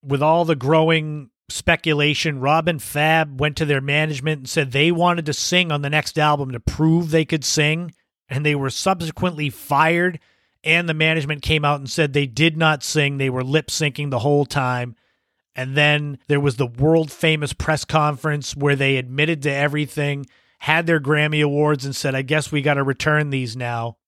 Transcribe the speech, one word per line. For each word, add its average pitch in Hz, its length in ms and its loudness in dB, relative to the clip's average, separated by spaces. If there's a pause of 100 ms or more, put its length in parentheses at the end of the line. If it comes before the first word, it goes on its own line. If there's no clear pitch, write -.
With 139 180 -2
all 160 220 4
the 160 140 2
growing 151 720 0 (180)
speculation, 147 920 0
Rob 156 260 2
and 165 140 -2
Fab 151 580 0
went 147 180 0
to 160 80 0
their 143 140 2
management 147 600 -2
and 131 100 -14
said 139 220 -2
they 147 200 4
wanted 170 360 2
to 151 60 -2
sing 180 380 0
on 147 120 -2
the 143 60 -4
next 151 300 -2
album 147 320 2
to 120 80 -8
prove 160 520 2
they 160 120 4
could 156 220 -2
sing, 156 480 0 (340)
and 139 180 -2
they 151 100 2
were 139 140 -2
subsequently 165 800 -2
fired, 165 680 0 (460)
and 170 240 2
the 156 40 0
management 156 500 0
came 156 200 2
out 147 160 0
and 135 100 -12
said 156 220 0
they 139 160 2
did 151 300 0
not 156 260 2
sing, 143 360 0
they 135 100 0
were 127 140 -4
lip-syncing 147 680 -2
the 127 100 -2
whole 143 260 2
time. 123 520 -4 (580)
And 131 220 -6
then 147 400 0 (100)
there 143 140 2
was 139 160 0
the 131 100 0
world-famous 151 880 0
press - 320 -2
conference 147 680 -2
where 143 220 0
they 135 220 2
admitted 139 460 -2
to 147 100 0
everything, 143 720 -2 (340)
had 165 260 0
their 165 140 2
Grammy 151 440 2
Awards, 147 420 2
and 139 100 -6
said, 135 180 -2
"I 135 80 -2
guess 147 300 -2
we 147 100 0
gotta 139 220 2
return 147 480 0
these 127 260 -4
now." 120 400 -6 (100)